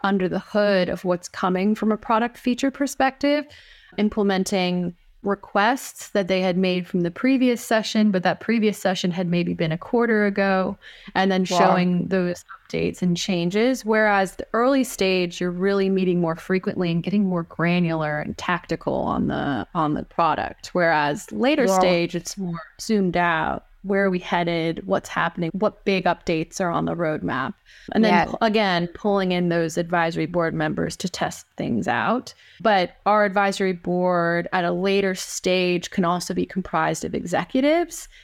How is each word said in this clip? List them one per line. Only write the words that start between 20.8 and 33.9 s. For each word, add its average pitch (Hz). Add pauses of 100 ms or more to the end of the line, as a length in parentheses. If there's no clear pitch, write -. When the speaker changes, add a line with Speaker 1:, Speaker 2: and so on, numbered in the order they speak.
Speaker 1:
later 247
Speaker 2:
Wow. 185
Speaker 1:
stage, 175
it's -
more 175 (180)
zoomed 185
out, 170 (180)
where 196
are 196
we 180
headed, 170
what's 190
happening, 165
what 196
big 190
updates 165
are 185
on 165
the 165
roadmap. 156 (400)
And 214
then 214
Speaker 2:
Yeah. 175
Speaker 1:
pu-, -
again, 196
pulling 190
in 175
those 170
advisory 170
board 170
members 156
to 190
test - (100)
things 196
out. 131 (260)
But 185 (100)
our 208
advisory 196
board 175